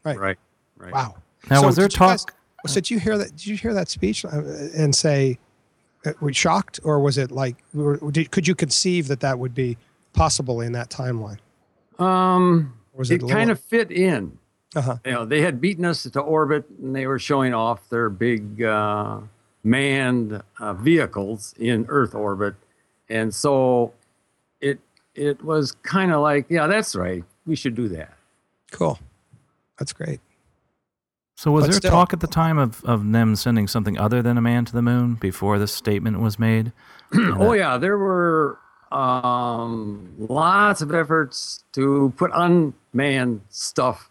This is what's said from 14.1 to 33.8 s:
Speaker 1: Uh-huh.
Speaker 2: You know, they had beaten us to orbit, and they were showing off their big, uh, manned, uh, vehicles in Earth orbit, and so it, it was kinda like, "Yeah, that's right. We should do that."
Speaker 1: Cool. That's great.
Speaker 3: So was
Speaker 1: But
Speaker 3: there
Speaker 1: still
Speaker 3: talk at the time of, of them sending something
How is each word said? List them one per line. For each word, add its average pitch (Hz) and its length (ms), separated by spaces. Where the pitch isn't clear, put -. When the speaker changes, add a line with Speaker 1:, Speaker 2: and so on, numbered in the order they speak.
Speaker 1:
Uh-huh. 127 280
Speaker 2:
You 131 80
know, 120 120
they 143 160
had 147 200
beaten 175 240
us 170 180
to 139 180
orbit, 151 480
and 131 140
they 135 100
were 135 120
showing 131 360
off 113 360
their 117 200
big, 104 520
uh, 107 580
manned, 123 800
uh, 107 160
vehicles 107 840
in 113 300
Earth 135 260
orbit, 101 400
and 110 260
so 127 580
it, 139 200
it 143 300
was 151 280
kinda 180 300
like, 143 320
"Yeah, 165 160
that's 208 300
right. 90 280
We 160 100
should 123 200
do 120 140
that." 78 240
Speaker 1:
Cool. - 260
That's - 140
great. 165 280
Speaker 3:
So - 160
was 151 120
Speaker 1:
But 147 60
Speaker 3:
there 196 80
Speaker 1:
still 185 140
Speaker 3:
talk 175 200
at 170 80
the 170 60
time 160 320
of, 123 260
of 107 280
them 113 240
sending 113 300
something 104 320